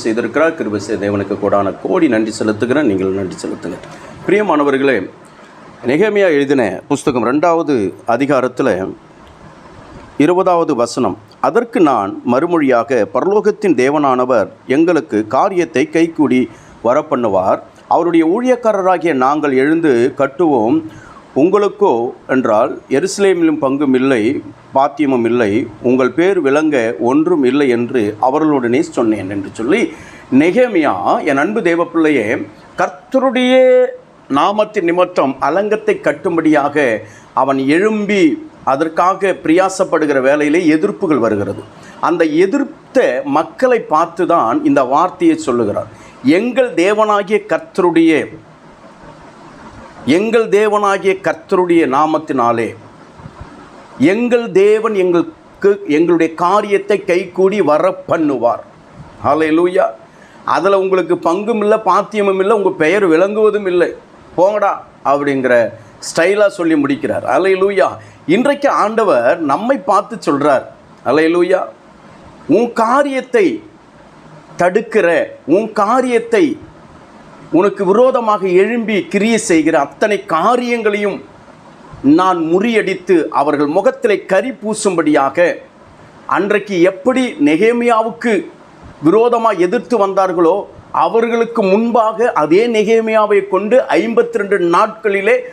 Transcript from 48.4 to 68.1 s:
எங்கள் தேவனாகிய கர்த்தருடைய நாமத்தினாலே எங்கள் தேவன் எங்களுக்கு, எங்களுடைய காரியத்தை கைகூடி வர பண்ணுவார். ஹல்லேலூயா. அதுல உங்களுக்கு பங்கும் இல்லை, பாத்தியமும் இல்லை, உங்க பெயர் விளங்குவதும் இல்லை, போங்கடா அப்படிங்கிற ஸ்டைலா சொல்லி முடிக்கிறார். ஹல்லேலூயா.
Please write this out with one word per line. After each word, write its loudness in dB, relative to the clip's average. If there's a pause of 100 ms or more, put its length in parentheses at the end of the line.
எங்கள் 2
தேவனாகிய 0 (120)
கர்த்தருடைய 0 (140)
நாமத்தினாலே 0 (1300)
எங்கள் 0
தேவன் 2
எங்களுக்கு, 0 (140)
எங்களுடைய 2
காரியத்தை 0
கைகூடி 0
வர 2 (140)
பண்ணுவார். -2 (600)
ஹல்லேலூயா. 0 (580)
அதுல 0
உங்களுக்கு -2 (120)
பங்கும் -2
இல்லை, 2 (120)
பாத்தியமும் 0
இல்லை, 0
உங்க 0 (100)
பெயர் 2
விளங்குவதும் 0
இல்லை, 0 (460)
போங்கடா 2 (320)
அப்படிங்கிற 0 (520)
ஸ்டைலா 2
சொல்லி -2
முடிக்கிறார். -2
ஹல்லேலூயா. 0 (380)